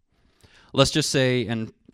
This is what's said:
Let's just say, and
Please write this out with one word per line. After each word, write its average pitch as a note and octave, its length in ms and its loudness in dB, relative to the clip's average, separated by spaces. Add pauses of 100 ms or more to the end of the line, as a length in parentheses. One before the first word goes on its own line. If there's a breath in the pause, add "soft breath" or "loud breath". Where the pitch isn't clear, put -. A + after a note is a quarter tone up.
(720 soft breath)
Let's C3 160 4
just D3+ 220 -2
say, B2+ 340 2
and A2+ 260 -6 (220)